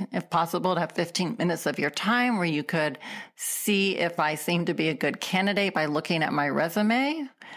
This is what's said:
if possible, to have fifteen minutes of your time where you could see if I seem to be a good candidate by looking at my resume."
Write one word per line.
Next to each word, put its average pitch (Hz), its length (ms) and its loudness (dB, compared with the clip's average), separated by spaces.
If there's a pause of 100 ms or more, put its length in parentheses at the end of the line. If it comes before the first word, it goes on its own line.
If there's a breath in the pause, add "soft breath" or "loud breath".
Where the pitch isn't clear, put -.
(120)
if - 200 -4
possible, 170 420 0
to 170 60 0
have 165 140 -4
fifteen 170 440 -2
minutes 170 300 0
of 139 100 -2
your 147 140 0
time 240 460 0
where 175 100 0
you 151 160 0
could 151 340 0 (380 loud breath)
see 196 640 0
if 170 220 0
I 156 140 2
seem 170 320 0
to 170 80 0
be 160 160 0
a 151 60 0
good 143 260 -2
candidate 196 540 0
by 156 100 2
looking 156 380 0
at 151 100 0
my 143 160 2
resume." 226 800 2 (300 loud breath)